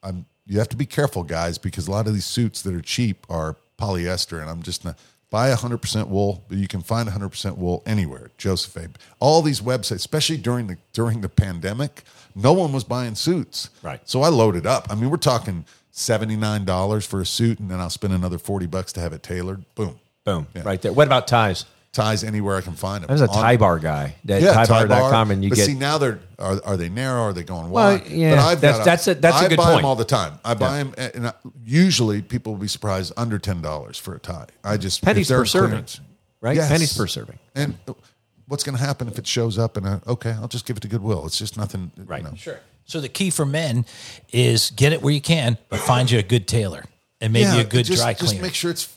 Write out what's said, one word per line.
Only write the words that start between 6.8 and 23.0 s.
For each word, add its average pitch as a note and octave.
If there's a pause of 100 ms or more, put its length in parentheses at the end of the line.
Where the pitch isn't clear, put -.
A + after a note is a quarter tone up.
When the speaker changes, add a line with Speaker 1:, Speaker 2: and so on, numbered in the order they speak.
Speaker 1:
find A2+
a G2+
hundred G2
percent -
wool F2
anywhere. D2
Joseph -
A. E2 (320)
All D#3
these D3
websites, A#2
especially D#3
during A#2+
the, F2+ (160)
during A2+
the F#2+
pandemic, F#2+ (320)
no A#2+
one F3
was C3+
buying A#2+
suits. - (140)
Speaker 2:
Right. C#2
Speaker 1:
So B2+
I D#3
loaded A2
up. A#2
I G#2
mean, A#2
we're D#3+
talking A2 (260)
seventy-nine G#2+
dollars G2
for G2
a F2+
suit, A#2
and G#2
then F2+
I'll F2+
spend F#2+
another F2+
forty F#2+
bucks F2
to F2
have E2
it D#2
tailored. F2+ (100)
Boom. F#2 (240)
Speaker 2:
Boom. E2+
Speaker 1:
Yeah. F2
Speaker 2:
Right F#2+
there. G#2
What D3
about C3
ties? A2 (300)
Speaker 1:
Ties G#2+
anywhere G#2
I F#2
can F2+
find F#2+